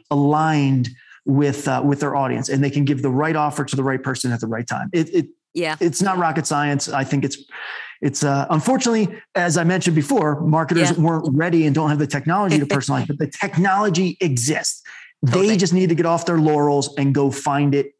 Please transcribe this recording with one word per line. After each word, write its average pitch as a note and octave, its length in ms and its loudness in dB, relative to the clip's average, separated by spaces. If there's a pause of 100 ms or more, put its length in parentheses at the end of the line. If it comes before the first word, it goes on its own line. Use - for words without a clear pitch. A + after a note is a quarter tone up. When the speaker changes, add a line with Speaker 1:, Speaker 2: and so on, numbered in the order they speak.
(100)
Speaker 1:
aligned C#3+ 800 2 (340)
with, C#3 440 0
uh, B2+ 140 0
with C#3+ 180 0
their D3 160 -2
audience, B2+ 340 -2
and C#3 120 2
they C#3 80 0
can C#3+ 140 0
give C3+ 160 0
the C#3 80 0
right D3+ 280 0
offer D3 280 -2
to C3+ 120 -6
the C3+ 80 0
right C3 180 -2
person B2+ 280 -4
at A#2 100 -2
the A2+ 60 -6
right A2+ 200 -6
time. B2 260 -6
It, E3 220 0
it, D#3+ 120 0 (280)
Speaker 2:
Yeah. D#3+ 260 -4
Speaker 1:
it's E3+ 220 0
not F#3+ 160 0
rocket D#3+ 280 0
science. C#3+ 420 -2
I C3+ 160 -4
think C#3 200 -2
it's, C#3 140 -4 (640)
it's, C#3+ 200 -2
uh, C#3 280 0
unfortunately, A3+ 580 2 (260)
as F3 220 2
I E3+ 80 2
mentioned F3+ 320 2
before, D3+ 460 0
marketers D#3+ 480 2
Speaker 2:
Yeah. E3+ 80 -2
Speaker 1:
weren't D#3+ 360 2
ready E3 300 2
and C#3+ 100 2
don't D#3 140 0
have D3 100 2
the D3 80 0
technology E3+ 520 0
to C#3+ 80 0
Speaker 2:
<laughs> - 100 0
Speaker 1:
personalize, C3 300 -2
but C#3+ 120 -6
the D3+ 100 -2
technology F#3+ 920 0
exists. C3+ 640 -2 (400)
They B2+ 100 2
Speaker 2:
Totally. G3+ 240 4
Speaker 1:
just E3+ 160 2
need F#3 160 4
to E3 60 2
get E3 100 2
off E3+ 220 0
their E3+ 120 2
laurels D3 600 2
and C#3 160 2
go C#3 160 2
find C#3+ 440 0
it C#3 260 0